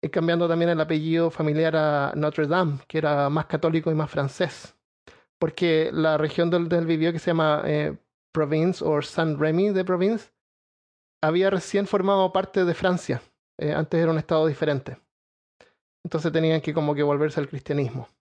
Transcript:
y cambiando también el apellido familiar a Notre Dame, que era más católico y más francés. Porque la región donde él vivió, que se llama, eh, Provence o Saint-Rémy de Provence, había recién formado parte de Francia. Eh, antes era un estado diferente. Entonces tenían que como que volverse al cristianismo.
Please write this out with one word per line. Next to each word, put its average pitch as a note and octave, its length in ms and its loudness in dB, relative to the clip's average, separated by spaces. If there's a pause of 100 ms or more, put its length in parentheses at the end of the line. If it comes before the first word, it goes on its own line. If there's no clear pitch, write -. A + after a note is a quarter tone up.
y E3 80 -6
cambiando E3+ 380 0
también E3+ 240 2
el E3 80 0
apellido D#3+ 500 0
familiar D#3+ 460 0
a D3 400 2
Notre D3+ 320 -2
Dame, D#3 400 0
que D#3 120 -2
era D3 300 2
más D3+ 180 -2
católico D#3+ 440 0
y D#3 40 0
más D3+ 140 -2
francés. - 680 -6 (640)
Porque D#3+ 540 0
la D#3 260 2
región D#3+ 320 0
donde E3+ 280 0
él E3 80 0
vivió, E3 260 2
que E3 80 -4
se - 120 -2
llama, D#3 340 2
eh, D3+ 320 -2 (360)
Provence D#3 520 0
o D3+ 160 2
Saint-Rémy D#3+ 680 0
de F#3 120 0
Provence, F#3 460 -2 (920)
había F3 260 2
recién G3 380 -2
formado F#3+ 440 2
parte F#3+ 340 0
de E3+ 100 0
Francia. F3+ 440 -2 (400)
Eh, D3+ 140 -2
antes D#3 260 -2
era E3 120 2
un D#3+ 80 0
estado D#3+ 260 0
diferente. C#3+ 520 -2 (1080)
Entonces D#3+ 260 -2
tenían D#3+ 300 2
que D#3 120 -4
como D3+ 200 0
que C#3+ 80 0
volverse D3 380 0
al C#3 100 -4
cristianismo. C3 580 -4 (140)